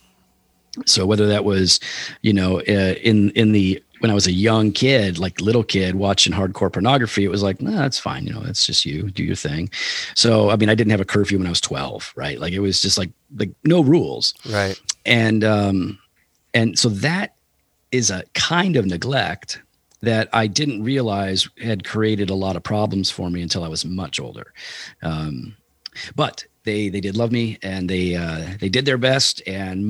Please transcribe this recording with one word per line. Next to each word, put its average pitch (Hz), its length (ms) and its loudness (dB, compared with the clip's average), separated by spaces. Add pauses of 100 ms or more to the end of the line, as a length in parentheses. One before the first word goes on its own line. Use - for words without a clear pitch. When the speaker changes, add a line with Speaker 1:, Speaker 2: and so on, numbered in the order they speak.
(840)
Speaker 1:
So 95 200 2
whether 104 220 4
that 104 180 2
was, 95 340 2 (420)
you 110 120 4
know, 92 260 2
uh, 95 420 2
in, 104 300 4
in 110 220 4
the, 95 280 2 (200)
when 113 100 4
I - 20 4
was 98 140 2
a 90 40 2
young 107 400 2
kid, 107 480 2
like, 90 220 -6
little 110 220 2
kid 92 320 0
watching 98 380 2
hardcore 95 380 0
pornography, 110 540 2
it 92 60 0
was 101 120 0
like, 98 180 0
"Nah, - 100 -2 (100)
that's 139 180 -2
fine. - 280 -6
You - 60 -6
know, - 100 -8
that's - 220 -2
just - 200 -2
you, 107 260 -4
do 90 120 -4
your 87 120 -2
thing." - 340 -4 (460)
So, 110 360 4
I 110 40 4
mean, 107 140 4
I 107 60 4
didn't 107 160 2
have 101 100 2
a 95 40 -4 (100)
curfew 98 220 2
when 92 100 0
I - 20 -2
was 85 100 0
twelve, - 560 -6
right? 71 240 -8
Like, 87 140 -4
it 95 60 -2
was 98 220 0
just - 160 2
like, 90 140 -2 (240)
like, 104 160 -4 (140)
no 165 160 6
rules. 82 520 2 (160)
Speaker 2:
Right. 98 300 0 (260)
Speaker 1:
And, 113 380 4
um, 101 560 2 (540)
and 117 260 2
so 123 100 4
that 151 460 -2 (560)
is 123 180 0
a 92 140 -4 (120)
kind 175 420 2
of 101 80 2
neglect 95 760 -4 (400)
that 110 300 0
I 110 160 2
didn't 113 360 -2
realize 101 680 -2 (120)
had 107 220 -4
created 107 460 0
a 98 60 -2 (100)
lot 92 100 -2
of 87 80 -10
problems 104 480 -2
for 90 180 -6
me 87 120 -4
until 85 240 -4
I - 20 -6
was 80 160 -6
much 90 360 -6
older. 58 340 -14 (500)
Um, 78 540 -6 (580)
but - 300 -4 (180)
they, 104 260 -2
they 98 120 -4
did 98 160 -4
love 117 160 0
me, 117 280 -2
and 95 280 -6
they, 90 260 0
uh, 80 320 -6 (140)
they 98 80 -2
did 127 160 0
their 135 120 0
best, 131 480 0
and 95 440 -6